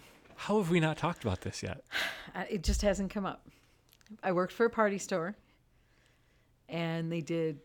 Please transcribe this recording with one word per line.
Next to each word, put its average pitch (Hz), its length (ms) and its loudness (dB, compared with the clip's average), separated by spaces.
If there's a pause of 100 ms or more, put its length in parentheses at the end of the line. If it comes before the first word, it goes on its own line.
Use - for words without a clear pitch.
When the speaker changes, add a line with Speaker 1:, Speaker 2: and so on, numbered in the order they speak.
(360)
Speaker 1:
How 208 220 0
have 175 140 2
we 175 80 6
not 156 180 4
talked 170 260 -2
about 95 180 0
this - 200 -6
yet? 95 300 -6
Speaker 2:
<sighs> - 20 -8 (420)
Uh, 180 140 -4
it 190 140 -2
just - 180 2
hasn't 196 300 4
come 196 160 -2
up. - 200 -8 (760)
I 196 80 2
worked 180 220 0
for 233 120 2
a 233 40 2
party 214 280 2
store, 180 380 -4 (1300)
and 165 440 -2
they 170 100 -2
did 160 440 -2